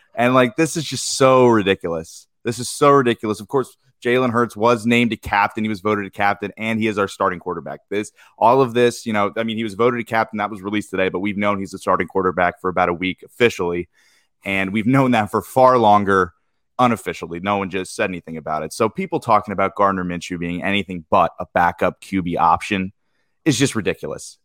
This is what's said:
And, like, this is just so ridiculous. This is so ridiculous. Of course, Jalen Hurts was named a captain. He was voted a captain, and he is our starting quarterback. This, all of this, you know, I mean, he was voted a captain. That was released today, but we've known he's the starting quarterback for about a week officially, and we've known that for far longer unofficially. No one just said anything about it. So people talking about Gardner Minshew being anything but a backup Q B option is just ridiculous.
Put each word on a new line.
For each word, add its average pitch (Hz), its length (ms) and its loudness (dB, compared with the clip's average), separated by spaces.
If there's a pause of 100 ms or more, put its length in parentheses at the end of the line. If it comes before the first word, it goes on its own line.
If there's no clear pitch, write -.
(140)
And, 123 200 2
like, 127 240 2
this 160 180 -2
is 160 80 -4
just - 320 -8
so 131 320 6
ridiculous. 92 800 0 (160)
This 117 160 -6
is 120 80 -8
so 147 240 2
ridiculous. 117 480 2
Of 104 80 -14
course, - 300 -4 (260)
Jalen 123 280 0
Hurts 117 240 0
was 110 300 2
named 120 260 2
a 110 60 -4
captain. 104 460 0
He 107 60 -4
was 98 120 -6
voted 104 240 0
a 92 40 -12
captain, 101 460 -2
and 110 240 -4
he 113 80 0
is 104 100 -2
our 98 100 0
starting 92 320 -2
quarterback. 76 500 -10
This, 104 220 -4 (260)
all 123 240 4
of 120 120 0
this, 120 320 0
you 117 80 -4
know, 101 220 0
I 113 80 -2
mean, 110 140 -4
he 113 60 -4
was 104 100 -6
voted 120 260 0
a 113 40 -6
captain. 113 340 -2
That 104 140 -4
was 101 100 -14
released 101 300 -4
today, 92 180 0
but 87 100 -4
we've 101 180 -4
known 101 220 0
he's 95 120 -8
the 95 80 -12
starting 92 280 0
quarterback 90 540 -2
for 92 80 -4
about 90 200 0
a 87 40 -2
week 90 300 -6
officially, 87 640 -2 (560)
and 95 260 -2
we've 107 160 -2
known 131 240 4
that 107 200 2
for 107 100 0
far 127 380 4
longer 101 540 4 (460)
unofficially. 87 600 -2
No 101 180 -2
one 98 120 -4
just 92 260 -8
said 107 140 -2
anything 82 280 -10
about 78 260 -6
it. 78 80 -10
So 113 160 0
people 175 320 -6
talking 104 320 0
about 95 240 -2
Gardner 98 300 2
Minshew 87 340 -8
being 87 240 -6
anything 95 460 -4
but 87 300 2
a 90 140 -8
backup 87 480 0
Q 95 200 -4
B 85 160 -4
option 92 560 0 (520)
is 139 120 2
just 131 180 0
ridiculous. 80 680 -6